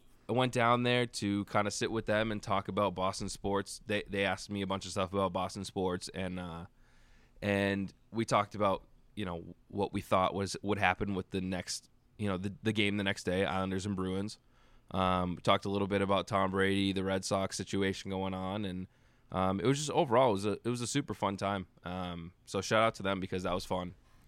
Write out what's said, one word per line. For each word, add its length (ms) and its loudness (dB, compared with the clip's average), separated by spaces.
I 60 -2
went 180 2
down 320 4
there 240 4
to 380 0
kinda 260 2
sit 200 -2
with 140 -2
them 260 2
and 100 -4
talk 260 0
about 260 0
Boston 360 -2
sports. 580 -4
They, 200 0
they 180 0
asked 260 -2
me 100 -2
a 60 -2
bunch 180 -4
of 60 -8
stuff 200 -2
about 220 2
Boston 320 -4
sports, 480 -2
and, 260 -4
uh, 260 -10
and 500 0
we 140 -2
talked 280 2
about, 300 2
you 100 -4
know, 180 -6
what 220 -2
we 100 -2
thought 340 2
was, 260 -2
would 160 0
happen 380 2
with 160 -4
the 100 -2
next, 460 -6
you 100 -4
know, 100 0
the, 140 -4
the 100 2
game 240 2
the 60 0
next 200 0
day, 220 2
Islanders 400 0
and 100 -2
Bruins. 420 -2
Um, 440 2
we 60 -10
talked 240 4
a 40 -2
little 180 2
bit 140 2
about 260 2
Tom 240 2
Brady, 400 2
the 120 -2
Red 220 0
Sox 320 0
situation 540 -2
going 220 -4
on, 320 -4
and, 220 -6
um, 280 2
it 60 0
was 140 4
just 120 -4
overall, 380 4
it 40 4
was 120 -2
a, 60 2
it 60 -2
was 120 -2
a 60 -4
super 280 -2
fun 220 0
time. 280 -2
Um, 480 -6
so 160 -2
shout 220 4
out 120 4
to 80 -8
them 160 2
because 240 -4
that 100 0
was 120 -2
fun. 280 -4